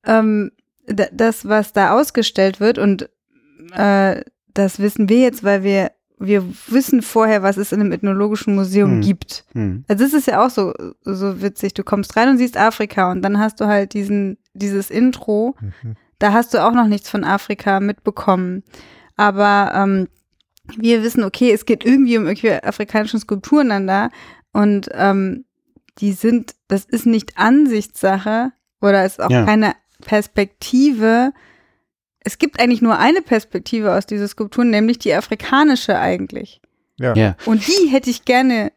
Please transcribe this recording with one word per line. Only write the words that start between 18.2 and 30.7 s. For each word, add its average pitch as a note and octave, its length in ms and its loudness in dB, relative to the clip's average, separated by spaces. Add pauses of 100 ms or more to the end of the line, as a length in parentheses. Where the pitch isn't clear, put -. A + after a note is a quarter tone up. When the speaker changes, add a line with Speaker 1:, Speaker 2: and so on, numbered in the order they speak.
Speaker 1:
Aber, G3+ 580 2
ähm, G3 320 0 (680)
wir A3+ 260 2
wissen, A#3 200 0
okay, A3+ 280 2
es G#3+ 140 0
geht G#3+ 200 0
irgendwie B3 320 4
um G#3 100 0
irgendwelche G#3 360 -2
afrikanischen G#3+ 560 -4
Skulpturen A#3+ 500 0
dann G3 180 -2
da G3+ 220 0 (440)
und, G#3 400 0
ähm, G3 520 0 (540)
die G3+ 140 0
sind, A#3 400 -2 (140)
das G3 180 -4
ist A3+ 200 -4
nicht A3+ 320 0
Ansichtssache A3 1120 0 (280)
oder G3 260 2
ist - 160 -6
auch - 100 -2
Speaker 2:
Ja. B2 140 4
Speaker 1:
keine G#3+ 280 2 (280)
Perspektive. A3+ 1300 0 (880)